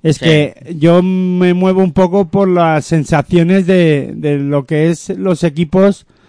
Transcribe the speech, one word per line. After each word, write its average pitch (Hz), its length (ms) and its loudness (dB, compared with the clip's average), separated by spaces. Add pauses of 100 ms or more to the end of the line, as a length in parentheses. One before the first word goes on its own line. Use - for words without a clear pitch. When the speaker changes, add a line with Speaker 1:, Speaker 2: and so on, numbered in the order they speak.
Speaker 1:
Es 160 140 0
Speaker 2:
Sí. - 80 -14
Speaker 1:
que 156 540 -2
yo 170 240 4
me 180 500 0
muevo 185 320 0
un 175 80 -2
poco 185 380 0
por 196 180 0
las 165 380 0
sensaciones 170 800 0
de, 165 500 2
de 147 220 -2
lo 139 260 -2
que 156 240 -2
es 165 220 -6
los 185 340 -4
equipos, 175 640 0 (220)